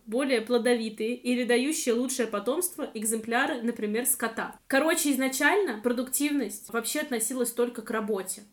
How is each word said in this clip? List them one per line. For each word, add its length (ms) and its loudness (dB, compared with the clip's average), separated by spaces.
более 340 2
плодовитые 760 0
или 300 0
дающие 500 2
лучшее 320 0
потомство 680 -2
экземпляры, 680 -2
например, 440 -2
скота. 600 -2
Короче, 460 4
изначально 680 2
продуктивность 920 -2
вообще 300 -2
относилась 500 -2
только 300 -2
к 100 -8
работе. 500 -4